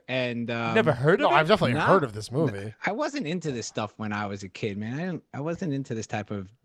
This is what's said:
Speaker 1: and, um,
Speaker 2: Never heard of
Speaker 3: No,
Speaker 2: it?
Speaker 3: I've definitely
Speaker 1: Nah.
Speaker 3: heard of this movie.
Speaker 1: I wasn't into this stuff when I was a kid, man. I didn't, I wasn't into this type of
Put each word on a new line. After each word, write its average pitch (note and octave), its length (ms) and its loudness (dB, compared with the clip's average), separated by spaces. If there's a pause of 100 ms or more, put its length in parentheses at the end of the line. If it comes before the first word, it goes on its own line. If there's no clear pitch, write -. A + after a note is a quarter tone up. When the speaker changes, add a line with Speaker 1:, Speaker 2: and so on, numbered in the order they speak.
Speaker 1:
and, B2 440 -2
um, A#2 240 0
Speaker 2:
Never D3+ 160 6
heard C#3 300 4
of G3 100 4
Speaker 3:
No, C#3 40 6
Speaker 2:
it? D3 40 10
Speaker 3:
I've D#3 80 4
definitely E3+ 260 4
Speaker 1:
Nah. D#3 140 2
Speaker 3:
heard F3+ 160 6
of A2+ 100 -4
this G#2+ 180 -8
movie. A2 420 -2 (120)
Speaker 1:
I F#3 60 0
wasn't C#4+ 340 -4
into D#3+ 260 -4
this A#2 140 -4
stuff - 320 -6
when G#2+ 160 -4
I G#2 140 -2
was G2 160 -8
a F#2+ 60 -12
kid, G2+ 280 -6
man. A2 220 -6
I F3 60 -4
didn't, F3 180 -6 (100)
I B2+ 60 -8
wasn't E3 340 -4
into C3+ 220 -4
this A2 100 -6
type G#2+ 260 -6
of G2 180 -6 (160)